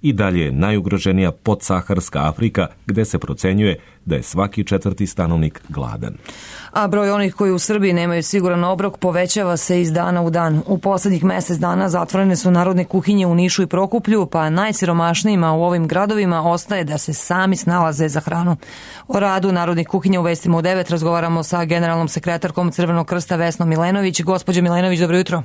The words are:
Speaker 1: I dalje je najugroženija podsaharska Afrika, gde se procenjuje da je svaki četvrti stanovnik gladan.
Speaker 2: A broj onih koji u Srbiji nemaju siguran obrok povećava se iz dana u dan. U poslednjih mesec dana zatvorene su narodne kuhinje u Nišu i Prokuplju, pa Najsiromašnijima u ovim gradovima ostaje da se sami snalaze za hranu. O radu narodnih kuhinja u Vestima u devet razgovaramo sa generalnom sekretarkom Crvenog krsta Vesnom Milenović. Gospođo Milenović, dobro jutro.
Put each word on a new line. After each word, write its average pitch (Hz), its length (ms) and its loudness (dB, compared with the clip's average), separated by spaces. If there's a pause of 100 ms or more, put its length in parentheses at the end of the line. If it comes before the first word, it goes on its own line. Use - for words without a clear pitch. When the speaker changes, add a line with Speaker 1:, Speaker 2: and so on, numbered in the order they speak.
Speaker 1:
I 147 100 2
dalje 95 320 2
je 69 80 -2
najugroženija 95 800 2
podsaharska 90 960 -2
Afrika, 104 380 0 (200)
gde 107 180 0
se 92 140 -4
procenjuje 95 580 0 (280)
da 80 120 0
je 65 60 -2
svaki 101 420 -2
četvrti 95 420 -2
stanovnik 82 640 0
gladan. 58 460 -8 (580)
Speaker 2:
A 208 160 0
broj 202 220 2
onih 202 240 0
koji 196 180 2
u 180 60 0
Srbiji 196 340 2
nemaju 170 300 0
siguran 180 420 0
obrok 190 340 -2
povećava 180 580 0
se 180 240 0
iz 165 120 0
dana 175 300 0
u 165 80 0
dan. 160 360 2
U 190 120 0
poslednjih 190 460 0
mesec 185 340 0
dana 180 300 0
zatvorene 180 480 2
su 185 140 2
narodne 180 340 4
kuhinje 190 420 2
u 170 80 2
Nišu 180 280 2
i 180 40 2
Prokuplju, 196 600 0
pa 156 240 0
Najsiromašnijima 175 1040 2
u 160 100 2
ovim 175 260 2
gradovima 180 600 0
ostaje 175 340 -2
da 151 140 -4
se - 140 -4
sami 185 440 2
snalaze 160 520 0
za 147 120 -2
hranu. 170 360 0 (520)
O 202 120 0
radu 190 320 0
narodnih 170 360 0
kuhinja 190 320 0
u - 20 0
Vestima 170 360 0
u 165 40 -2
devet 180 280 0
razgovaramo 165 520 0
sa 175 220 -2
generalnom 165 440 0
sekretarkom 170 600 -2
Crvenog 170 360 0
krsta 180 300 -2
Vesnom 165 320 0
Milenović. 180 540 0
Gospođo 180 400 0
Milenović, 175 380 2
dobro 175 160 2
jutro. 180 280 0